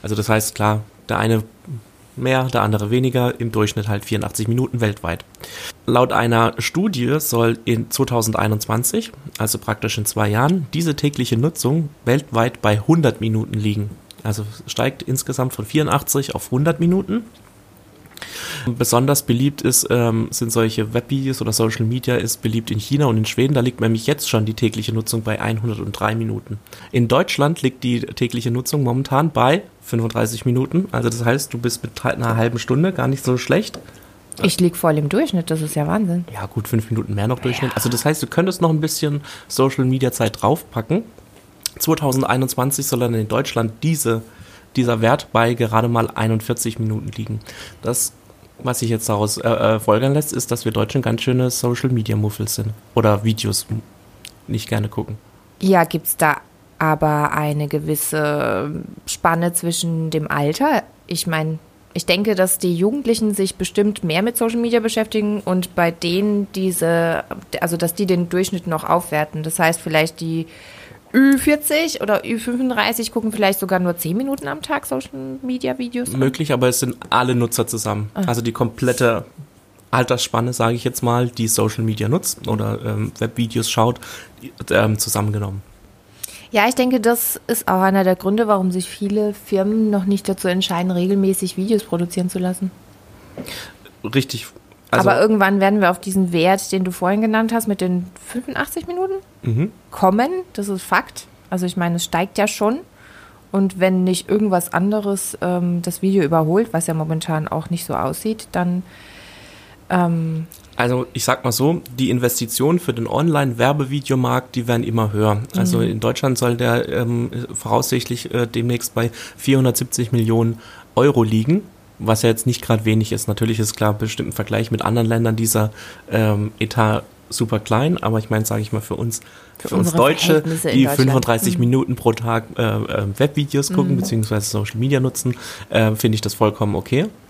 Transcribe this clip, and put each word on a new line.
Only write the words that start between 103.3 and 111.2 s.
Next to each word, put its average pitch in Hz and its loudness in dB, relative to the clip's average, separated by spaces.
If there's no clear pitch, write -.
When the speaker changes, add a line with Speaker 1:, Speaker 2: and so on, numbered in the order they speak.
Speaker 2:
Und 196 0
wenn 185 4
nicht 180 0
irgendwas 196 2
anderes, 202 -2
ähm, 175 0
das 175 -6
Video 196 4
überholt, 165 2
was 165 -2
ja 165 -2
momentan 160 -2
auch - -4
nicht 170 -4
so - -4
aussieht, 160 -4
dann... 180 -2
Ähm 165 0
Speaker 1:
Also 123 0
ich - -4